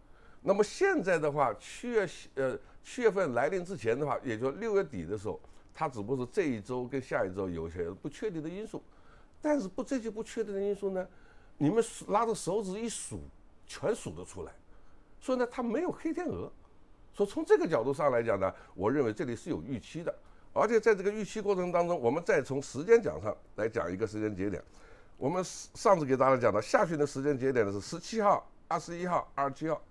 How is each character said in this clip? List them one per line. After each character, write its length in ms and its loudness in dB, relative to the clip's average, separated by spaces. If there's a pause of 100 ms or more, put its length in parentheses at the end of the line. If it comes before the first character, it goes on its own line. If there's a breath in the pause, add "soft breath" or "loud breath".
(420 soft breath)
那 100 2
么 100 4
现 400 2
在 160 2
的 140 0
话， 220 2
七 340 -12
月， 180 2 (280)
呃， 240 -2 (260 loud breath)
七 160 -10
月 100 6
份 220 2
来 160 2
临 160 -4
之 120 -8
前 220 0
的 60 -2
话， 180 -2
也 140 -2
就 140 -2
六 260 -2
月 80 4
底 220 -8
的 100 -4
时 120 -8
候， 120 -6 (320 soft breath)
它 160 -4
只 140 -8
不 120 -4
过 120 -2
是 40 -14
这 120 0
一 180 -2
周 240 -6
跟 160 -6
下 240 -2
一 80 -4
周 160 -4
有 220 -6
些 180 -4
不 200 -10
确 220 -6
定 120 -8
的 60 -8
因 180 -8
素。 160 -12 (580 soft breath)
但 180 2
是 80 -2
不， 160 -6
这 180 -2
些 100 -6
不 120 -6
确 220 -6
定 80 -6
的 80 -2
因 140 0
素 160 -4
呢， 180 -4 (500 soft breath)
你 120 4
们 120 6
数， 300 -10
拉 140 4
着 80 0
手 280 -2
指 180 -6
一 80 -4
数， 320 -8 (460)
全 280 -2
数 160 -8
得 140 -12
出 180 -12
来。 100 -12 (680 soft breath)
所 140 -2
以 40 2
呢， 120 0
它 120 -6
没 200 0
有 80 0
黑 220 -6
天 140 -6
鹅。 240 -6 (600)
所 140 0
以 20 -4
从 160 -4
这 140 6
个 80 0
角 160 2
度 120 0
上 160 2
来 120 4
讲 160 2
呢， 140 2 (220 loud breath)
我 160 0
认 140 2
为 80 2
这 120 -4
里 100 -4
是 140 -10
有 140 -4
预 180 -6
期 220 -12
的。 120 -6 (380 soft breath)
而 140 4
且 120 4
在 160 6
这 80 0
个 80 0
预 140 -4
期 160 -6
过 140 2
程 180 0
当 160 6
中， 120 0
我 100 4
们 140 2
再 180 4
从 180 -2
时 240 -6
间 160 8
讲 200 -2
上 160 -2 (200)
来 120 0
讲 240 -2
一 40 -2
个 100 -2
时 140 -6
间 140 0
节 160 -2
点。 120 -6 (560 loud breath)
我 100 -2
们 160 0
上 540 2
次 60 -2
给 120 4
大 120 6
家 80 8
讲 160 4
的 80 2
下 240 4
旬 140 0
的 80 4
时 160 -6
间 160 0
节 140 2
点 120 4
呢 80 0
是 80 -6
十 180 -10
七 220 -6
号、 240 4 (220)
二 120 -2
十 200 -10
一 80 -4
号、 280 -2
二 140 0
十 60 -6
七 140 -6
号 120 -4 (100)